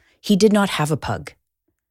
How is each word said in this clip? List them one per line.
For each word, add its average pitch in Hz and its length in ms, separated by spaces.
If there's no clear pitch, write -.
He 208 160
did 202 160
not 202 180
have 151 200
a 156 60
pug. - 360